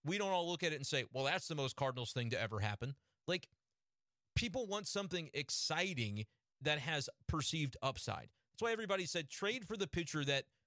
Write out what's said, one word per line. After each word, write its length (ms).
we 140
don't 140
all 160
look 140
at 100
it 40
and 100
say, 260
"Well, 120
that's 240
the 60
most 220
Cardinals 360
thing 180
to 100
ever 200
happen"? 340
Like, 220
people 320
want 220
something 440
exciting 960
that 160
has 300
perceived 560
upside. 480
That's 100
why 100
everybody 340
said, 220
"Trade 380
for 100
the 100
pitcher 380
that 220